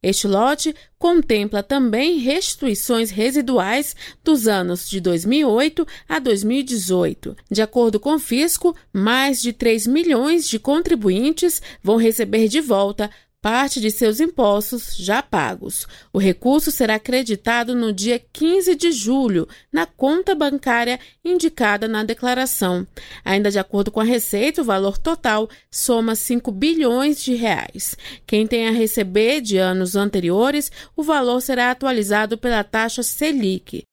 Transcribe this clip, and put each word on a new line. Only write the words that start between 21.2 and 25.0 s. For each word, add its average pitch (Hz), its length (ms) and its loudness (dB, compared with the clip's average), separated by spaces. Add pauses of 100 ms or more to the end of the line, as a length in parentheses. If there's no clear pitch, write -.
indicada 311 640 0
na 220 160 -2
declaração. 226 840 -2 (400)
Ainda 202 240 2
de 196 80 0
acordo 202 320 0
com 214 100 -4
a 220 40 2
Receita, 233 580 0
o - 20 0
valor 196 360 0
total 220 500 -2 (220)